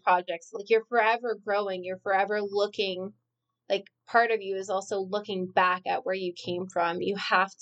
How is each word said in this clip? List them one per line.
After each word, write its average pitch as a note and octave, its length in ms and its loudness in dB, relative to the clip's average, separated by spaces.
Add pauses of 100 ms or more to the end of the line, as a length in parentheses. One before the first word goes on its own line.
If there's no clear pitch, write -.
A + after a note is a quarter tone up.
projects. F3+ 500 0
Like, G3+ 180 -10
you're A3 160 4
forever A#3 580 2
growing, G3 400 -2
you're F#3 160 -8
forever G3+ 420 2
looking, G3+ 720 -2 (560)
like, G2 160 0 (240)
part A#3 240 4
of A3 100 0
you F#3+ 140 -4
is F#3+ 140 -6
also G3 300 -2
looking F#3+ 460 -4
back F#3 400 2
at F3 200 -2
where F#3 100 -2
you F#3 180 -4
came F3 340 -6
from. F3 340 -2
You G3 140 -2
have G3 460 0